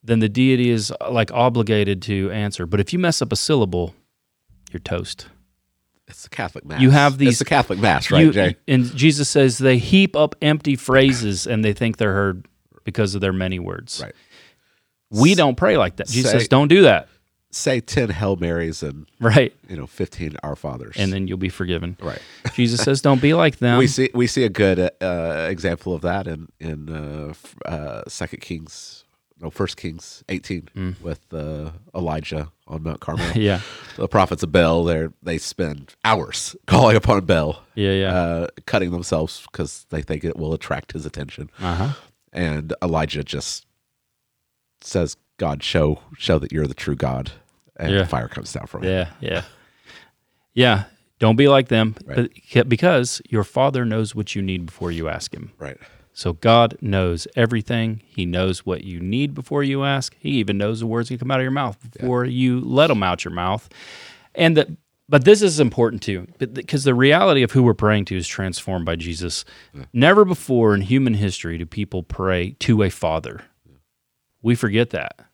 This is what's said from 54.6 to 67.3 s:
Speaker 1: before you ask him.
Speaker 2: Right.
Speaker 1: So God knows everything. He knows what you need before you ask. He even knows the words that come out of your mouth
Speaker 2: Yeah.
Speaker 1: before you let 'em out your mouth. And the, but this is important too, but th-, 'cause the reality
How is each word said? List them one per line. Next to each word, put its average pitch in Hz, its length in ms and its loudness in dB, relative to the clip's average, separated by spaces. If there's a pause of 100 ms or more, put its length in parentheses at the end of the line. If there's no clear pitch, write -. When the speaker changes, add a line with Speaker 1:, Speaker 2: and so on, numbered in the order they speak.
Speaker 1:
before 85 240 -8
you 82 180 -6
ask 82 260 -8
him. - 240 -16
Speaker 2:
Right. 69 180 -14 (380)
Speaker 1:
So - 180 -4
God 113 480 4
knows 92 560 -2
everything. 113 680 -2
He - 180 -6
knows 90 400 -2
what 90 200 -6
you 90 160 -12
need 127 340 -4
before 143 280 -4
you 139 220 -2
ask. 139 340 -4
He 156 200 -8
even 101 180 -2
knows 107 240 -2
the 117 60 -4
words 117 240 -4
that 123 80 -8
come 127 120 -8
out 135 100 0
of 131 40 -2
your 131 60 -4
mouth 131 340 -4
Speaker 2:
Yeah. 117 60 -16 (100)
Speaker 1:
before 123 240 -2
you 127 360 0
let 135 300 2
'em 107 120 0
out 90 240 -2
your 87 80 -10
mouth. 92 340 -4 (640)
And 165 220 4
the, 156 200 2 (300)
but 139 200 4
this 208 160 8
is 156 180 2
important 117 420 2
too, 92 240 -6 (120)
but 123 160 -6
th-, 127 120 -10
'cause 139 180 -2
the 131 100 4
reality 143 480 4